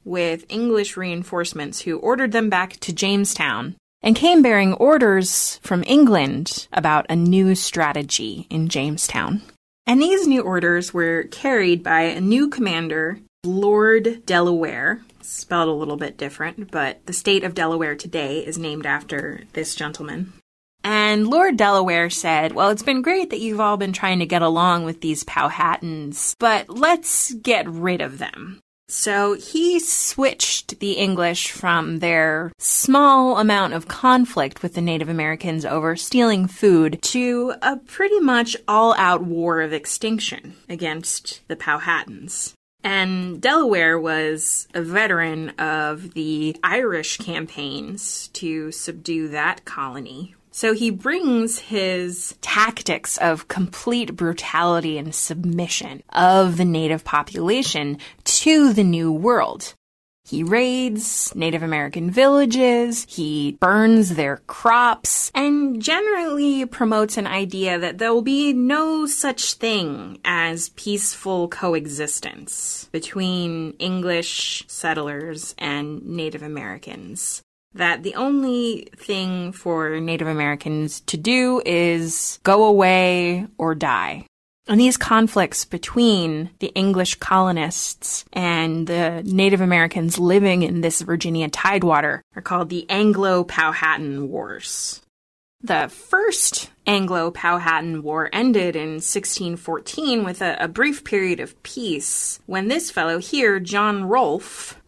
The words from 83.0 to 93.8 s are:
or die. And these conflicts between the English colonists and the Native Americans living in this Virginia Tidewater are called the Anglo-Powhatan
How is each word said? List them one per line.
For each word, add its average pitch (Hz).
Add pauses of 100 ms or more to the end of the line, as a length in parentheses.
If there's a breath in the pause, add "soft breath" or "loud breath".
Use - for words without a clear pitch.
or 160
die. 95 (400)
And 214
these 254
conflicts 220
between 175
the -
English 190
colonists -
and 165
the 170
Native 196
Americans 170
living 180
in 170
this 165
Virginia 165
Tidewater 156 (120)
are 175
called 180
the 175
Anglo-Powhatan 165